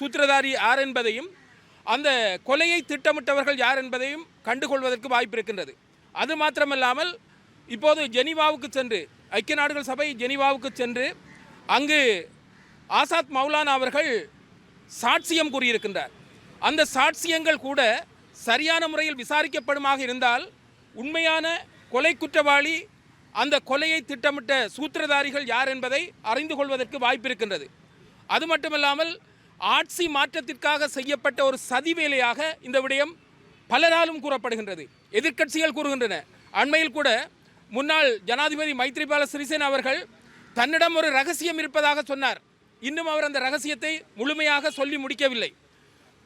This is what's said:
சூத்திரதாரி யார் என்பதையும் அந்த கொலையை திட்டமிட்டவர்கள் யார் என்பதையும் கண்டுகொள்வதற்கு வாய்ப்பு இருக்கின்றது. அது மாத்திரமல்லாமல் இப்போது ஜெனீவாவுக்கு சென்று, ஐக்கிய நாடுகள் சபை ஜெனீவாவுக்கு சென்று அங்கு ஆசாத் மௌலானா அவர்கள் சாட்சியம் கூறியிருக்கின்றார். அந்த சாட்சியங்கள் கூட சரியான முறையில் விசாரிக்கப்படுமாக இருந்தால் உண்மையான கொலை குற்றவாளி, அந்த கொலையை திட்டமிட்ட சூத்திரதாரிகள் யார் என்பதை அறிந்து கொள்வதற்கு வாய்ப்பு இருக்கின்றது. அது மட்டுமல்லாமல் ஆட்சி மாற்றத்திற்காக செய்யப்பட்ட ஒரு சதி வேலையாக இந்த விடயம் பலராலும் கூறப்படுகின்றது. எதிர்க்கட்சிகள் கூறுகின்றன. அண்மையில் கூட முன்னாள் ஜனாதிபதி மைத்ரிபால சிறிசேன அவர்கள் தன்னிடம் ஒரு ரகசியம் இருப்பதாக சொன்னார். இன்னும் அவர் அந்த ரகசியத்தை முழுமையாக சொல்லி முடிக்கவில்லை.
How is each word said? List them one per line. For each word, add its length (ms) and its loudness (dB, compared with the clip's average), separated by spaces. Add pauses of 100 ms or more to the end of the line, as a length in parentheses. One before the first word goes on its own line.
சூத்திரதாரி 500 2
யார் 360 4
என்பதையும் 440 -2 (560)
அந்த 220 0 (400)
கொலையை 320 4 (100)
திட்டமிட்டவர்கள் 720 0
யார் 180 2
என்பதையும் 440 -6 (220)
கண்டுகொள்வதற்கு 640 -2
வாய்ப்பு 240 0
இருக்கின்றது. 340 -6 (420)
அது 280 -2
மாத்திரமல்லாமல் 720 0 (560)
இப்போது 340 2 (140)
ஜெனீவாவுக்கு 540 2
சென்று, 300 -2 (300)
ஐக்கிய 300 -2
நாடுகள் 300 -2
சபை 180 -2 (140)
ஜெனீவாவுக்கு 500 0
சென்று 340 -4 (720)
அங்கு 220 2 (920)
ஆசாத் 460 0
மௌலானா 420 0
அவர்கள் 300 0 (840)
சாட்சியம் 640 0
கூறியிருக்கின்றார். 580 -2 (560)
அந்த 260 4
சாட்சியங்கள் 720 2
கூட 140 0 (560)
சரியான 520 2
முறையில் 340 -2
விசாரிக்கப்படுமாக 840 0
இருந்தால் 380 0 (500)
உண்மையான 520 0 (440)
கொலை 240 2
குற்றவாளி, 600 2 (600)
அந்த 220 0 (140)
கொலையை 300 0 (100)
திட்டமிட்ட 420 -2 (240)
சூத்திரதாரிகள் 720 -2
யார் 220 0
என்பதை 340 -2 (200)
அறிந்து 340 -2
கொள்வதற்கு 420 -4
வாய்ப்பு 300 0
இருக்கின்றது. 380 -4 (600)
அது 200 0
மட்டுமல்லாமல் 640 0 (480)
ஆட்சி 440 0 (120)
மாற்றத்திற்காக 800 0
செய்யப்பட்ட 480 -2
ஒரு 140 2
சதி 360 -2
வேலையாக 460 2 (220)
இந்த 180 -2
விடயம் 320 0 (580)
பலராலும் 540 4
கூறப்படுகின்றது. 600 -4 (280)
எதிர்க்கட்சிகள் 640 0
கூறுகின்றன. 380 -2 (460)
அண்மையில் 380 2
கூட 100 2 (680)
முன்னாள் 340 4 (180)
ஜனாதிபதி 520 0
மைத்ரிபால 420 0 (100)
சிறிசேன 380 -2
அவர்கள் 300 0 (580)
தன்னிடம் 420 4
ஒரு 80 0 (100)
ரகசியம் 440 0
இருப்பதாக 480 2
சொன்னார். 300 -2 (480)
இன்னும் 240 -4
அவர் 160 0
அந்த 180 -4
ரகசியத்தை 460 -4 (280)
முழுமையாக 580 0
சொல்லி 260 -2
முடிக்கவில்லை. 460 -2 (760)